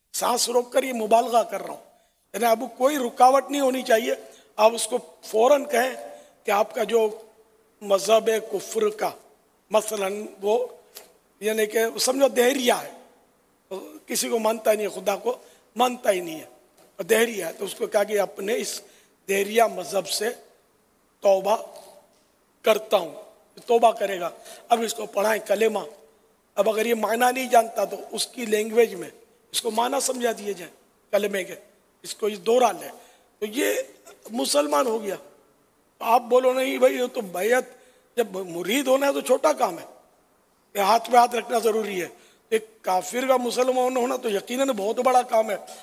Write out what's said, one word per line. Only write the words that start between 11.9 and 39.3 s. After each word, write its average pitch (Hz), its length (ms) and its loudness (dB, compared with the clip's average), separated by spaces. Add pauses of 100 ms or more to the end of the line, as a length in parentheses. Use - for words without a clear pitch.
समझो 269 300 2
देहरिया 240 460 2
है, - 140 -6 (840)
तो 190 60 -8 (300)
किसी 247 220 -4
को 240 100 0
मानता 220 320 0
ही 214 60 2
नहीं 208 100 -4
है, 170 60 -10
खुदा 190 240 -4
को 240 220 -6 (360)
मानता 240 340 0
ही 185 120 0
नहीं 165 140 -10
है 147 140 -16 (500)
और 190 60 -10
देहरिया 220 420 0
है, 165 60 -10
तो 202 120 -10
उसको 196 220 -6
कहा 208 160 0
कि 208 160 -2
अपने 196 380 -4
इस - 240 -8 (480)
देहरिया 208 400 2
मज़हब 185 360 -6
से - 240 -4 (920)
तौबा 196 320 4 (1120)
करता 208 320 2
हूँ, 170 160 -6 (460)
तौबा 233 340 4
करेगा। 190 380 -4 (400)
अब 185 120 4
इसको 214 240 -6
पढ़ाएं 208 340 0
कलेमा। 202 440 0 (720)
अब 202 120 2
अगर 220 180 0
ये 233 80 0
मायना 226 360 0
नहीं 254 180 -4
जानता 220 360 2
तो 196 120 -6 (160)
उसकी 233 340 -8
लैंग्वेज 214 480 2
में 165 160 -12 (420)
इसको - 180 -4
माना 240 300 -2
समझा 240 320 -2
दिए 202 200 -8
जाए 175 160 -16 (440)
कलेमे 196 300 0
के, - 140 -14 (460)
इसको - 260 -6
ये 214 140 -4
दोहरा 233 300 4
ले, 151 160 -14 (520)
तो 208 60 -4
ये - 480 -2 (360)
मुसलमान 285 560 0
हो 226 120 -2
गया। 196 160 -8
तो - 880 -18
आप 233 180 4
बोलो 254 300 2
नहीं 262 260 -2
भाई, 262 140 6
ये 247 140 -2
तो 247 160 -8
बैत, 208 520 -2 (420)
जब 214 180 -2 (140)
मुरीद 185 380 -2
होना 277 200 2
है 277 60 2
तो 277 100 -4
छोटा 277 300 2